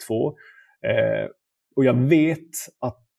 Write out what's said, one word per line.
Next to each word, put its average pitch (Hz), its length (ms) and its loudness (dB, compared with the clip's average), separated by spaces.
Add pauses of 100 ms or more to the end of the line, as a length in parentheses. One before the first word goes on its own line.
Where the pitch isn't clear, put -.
två, 117 200 -2 (600)
eh, 110 400 0 (480)
och 135 100 2
jag 123 80 4
vet 156 560 2 (300)
att 127 180 -8 (220)